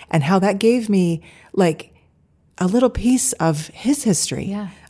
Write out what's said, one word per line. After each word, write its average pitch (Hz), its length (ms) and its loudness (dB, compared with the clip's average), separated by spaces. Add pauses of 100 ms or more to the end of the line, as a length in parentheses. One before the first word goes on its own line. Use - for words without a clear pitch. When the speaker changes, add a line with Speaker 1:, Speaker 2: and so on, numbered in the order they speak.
(100)
Speaker 1:
and 160 140 0
how 185 160 2
that 202 180 0
gave 226 300 2
me, 175 340 0 (300)
like, 170 420 0 (640)
a 185 80 0
little 233 240 2
piece 240 440 0
of 160 340 -2
his - 340 -2
history, - 440 -2
Speaker 2:
Yeah. 202 240 -8 (200)